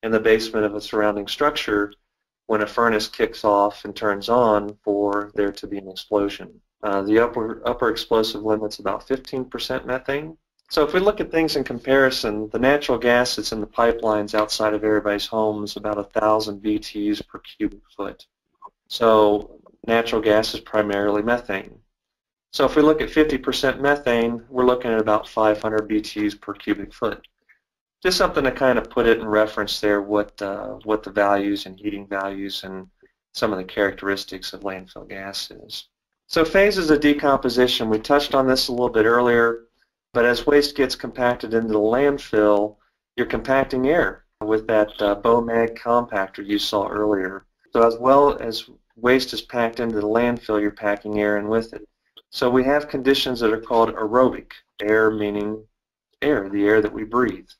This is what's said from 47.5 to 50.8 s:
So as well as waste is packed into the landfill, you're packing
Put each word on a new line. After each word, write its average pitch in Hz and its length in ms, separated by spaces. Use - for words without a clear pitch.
So 117 120
as 113 120
well 135 400
as 113 320
waste 127 380
is 110 80
packed 117 400
into 113 180
the 104 80
landfill, 113 540
you're 104 100
packing 104 480